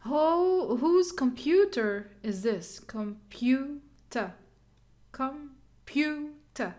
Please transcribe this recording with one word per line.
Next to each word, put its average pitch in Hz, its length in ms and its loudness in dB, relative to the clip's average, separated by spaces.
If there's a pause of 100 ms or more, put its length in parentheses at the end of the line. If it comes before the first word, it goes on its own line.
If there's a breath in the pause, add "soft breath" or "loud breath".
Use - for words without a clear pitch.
Who, 330 760 2
whose 349 360 4
computer 254 960 2 (120)
is 196 200 -4
this? 202 360 -4
Computer. 240 1600 -4 (800)
Computer. 294 1700 -6